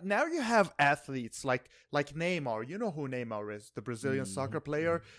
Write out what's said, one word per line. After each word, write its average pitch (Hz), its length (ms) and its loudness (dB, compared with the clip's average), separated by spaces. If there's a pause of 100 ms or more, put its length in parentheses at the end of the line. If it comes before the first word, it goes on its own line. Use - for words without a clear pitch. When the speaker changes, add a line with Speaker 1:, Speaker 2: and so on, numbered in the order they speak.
Speaker 1:
now 202 220 2
you 330 160 -2
have 220 360 4
athletes 139 640 2
like, 127 260 0 (220)
like 143 220 2
Neymar. 143 560 -2
You 185 80 -8
know 226 140 -2
who 147 160 -4
Neymar 110 480 -4
is, 107 180 -14
the 117 80 -8
Brazilian 131 440 -2
Speaker 2:
Mm-hmm. - 80 -8
Speaker 1:
soccer 135 260 -2
player. 160 420 0 (180)